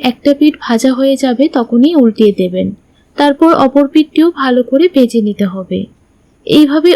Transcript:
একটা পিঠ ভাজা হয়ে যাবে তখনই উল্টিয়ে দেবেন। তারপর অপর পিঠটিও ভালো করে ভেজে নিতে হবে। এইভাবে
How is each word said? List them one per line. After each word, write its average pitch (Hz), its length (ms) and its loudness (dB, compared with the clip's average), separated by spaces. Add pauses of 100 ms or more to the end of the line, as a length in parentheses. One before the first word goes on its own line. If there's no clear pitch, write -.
একটা 254 320 -2
পিঠ 302 260 0
ভাজা 240 340 -2
হয়ে 269 220 -2
যাবে 262 320 -2
তখনই 247 480 0
উল্টিয়ে 220 420 2
দেবেন। 185 300 -4 (500)
তারপর 294 360 2
অপর 277 340 2
পিঠটিও 311 440 0
ভালো 254 320 -2
করে 269 300 0
ভেজে 233 280 0
নিতে 202 240 -4
হবে। 185 340 -8 (640)
এইভাবে 302 500 2